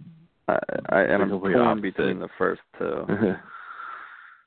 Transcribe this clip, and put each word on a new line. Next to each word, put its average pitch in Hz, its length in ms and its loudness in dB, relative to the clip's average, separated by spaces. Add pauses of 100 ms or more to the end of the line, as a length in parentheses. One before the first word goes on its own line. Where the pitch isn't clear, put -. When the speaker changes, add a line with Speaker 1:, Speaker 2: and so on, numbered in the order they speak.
(480)
Speaker 1:
I, - 100 2 (300)
I, - 140 4
and 196 200 4
I'm - 60 2
Speaker 2:
completely 185 320 0
Speaker 1:
torn 113 180 4
Speaker 2:
opposite. 98 180 -4
Speaker 1:
between 87 220 0
the 90 100 -8 (100)
first 90 240 0 (160)
two. - 300 -4
Speaker 2:
<laughs> 104 280 2 (1120)